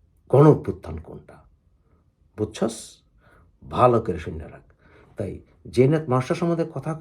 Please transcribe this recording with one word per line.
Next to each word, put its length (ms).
গণ 220
অভ্যুত্থান 440
কোনটা। 300
বুঝছস? 380
ভালো 300
করে 200
শুনে 280
রাখ। 120
তাই 160
জেনাত 360
মাস্টার 280
সম্বন্ধে 260
কথা 260